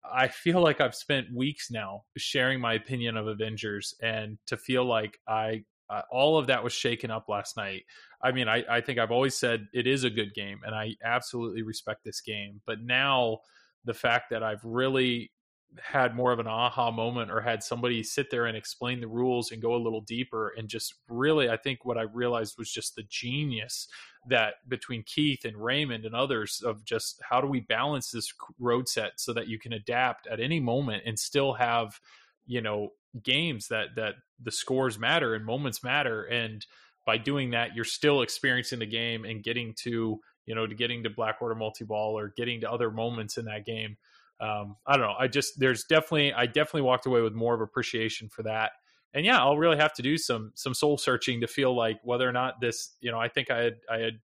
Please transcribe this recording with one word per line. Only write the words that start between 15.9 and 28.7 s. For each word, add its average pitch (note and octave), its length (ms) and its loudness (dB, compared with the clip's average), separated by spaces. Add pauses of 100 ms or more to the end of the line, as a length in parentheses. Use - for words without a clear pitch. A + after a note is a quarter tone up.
more B2 180 4
of A#2 60 2
an A2+ 80 -2
aha A#2+ 440 2
moment, A2+ 400 -2
or A2+ 100 0
had A2+ 220 -2
somebody A#2+ 400 -2
sit C3+ 280 -4
there A#2+ 140 0
and A2+ 100 -2
explain B2 460 -6
the A#2 80 -8
rules A#2+ 420 0
and A2+ 120 -10
go A#2 120 2
a A#2+ 80 2
little A2 200 -2
deeper, A2+ 480 -4
and A2 180 -10
just - 260 -8 (140)
really, C3 400 4
I A2+ 80 2
think C3 260 -4
what A#2+ 140 -2
I A2+ 60 0
realized A2+ 560 -2
was A2+ 120 -8
just - 240 -6
the A2 100 -12
genius A#2+ 840 -4 (400)
that A2+ 280 4 (120)
between B2 340 -6
Keith D3 440 -2
and A2 100 -6
Raymond A#2+ 480 -2
and A2 100 -8
others B2 460 0
of G#2+ 240 -4
just - 380 -6
how B2 180 2
do C#3 60 0
we C#3 140 0
balance B2+ 500 -2
this A2+ 160 -6
c-, - 80 -10 (240)
road A#2+ 280 2